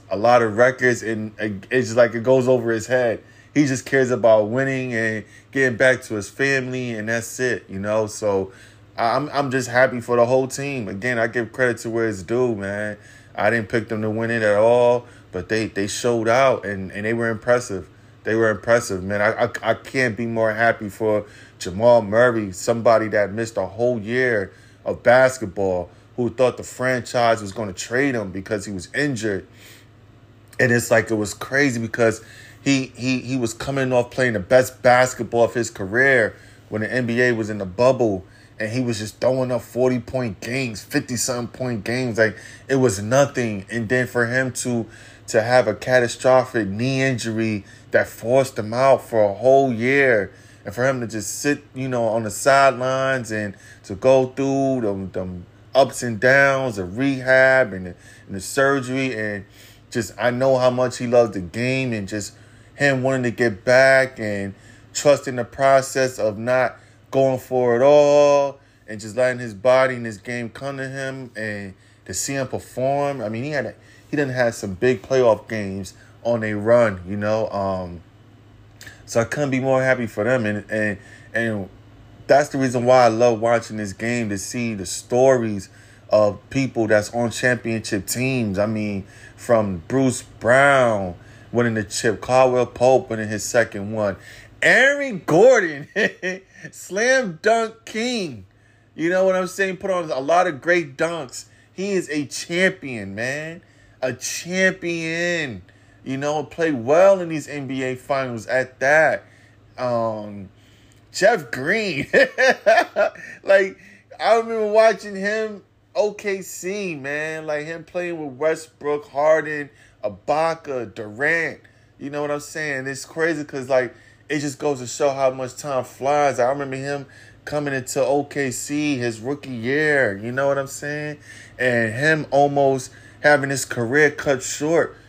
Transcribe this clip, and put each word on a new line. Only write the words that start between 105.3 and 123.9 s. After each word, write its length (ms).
You 120
know, 280
play 280
well 480
in 80
these 200
N 180
B 160
A 120
finals 520
at 340
that. 440
Um, 720
Jeff 380
Green. 640
<laughs> 60
Like, 360
I 180
remember 340
watching 460
him, 480
O 180
K 300
C, 520
man. 520
Like, 180
him 200
playing 380
with 160
Westbrook, 720
Harden, 600
Ibaka, 920
Durant. 640
You 120
know 100
what 100
I'm 100
saying? 460
It's 200
crazy 380
'cause, 240
like, 260